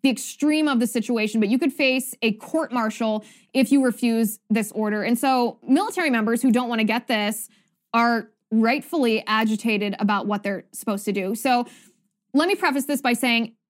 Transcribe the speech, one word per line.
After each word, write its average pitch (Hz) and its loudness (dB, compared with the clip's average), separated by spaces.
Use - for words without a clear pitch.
the 269 4
extreme 302 0
of 262 2
the 247 2
situation, 220 -2
but 208 2
you 254 2
could 294 0
face 262 0
a 220 0
court 320 -4
martial 220 -2
if 262 2
you 269 4
refuse 226 0
this 214 -2
order. 214 -2
And 240 0
so 254 0
military 349 0
members 233 0
who 269 2
don't 240 2
wanna 220 0
get 220 -2
this 214 -4
are 233 2
rightfully 233 2
agitated 214 0
about 208 0
what 202 -4
they're 196 -6
supposed 202 -6
to 208 -2
do. 190 -2
So 240 0
let 311 4
me 403 2
preface 285 0
this 285 -2
by 247 2
saying 233 0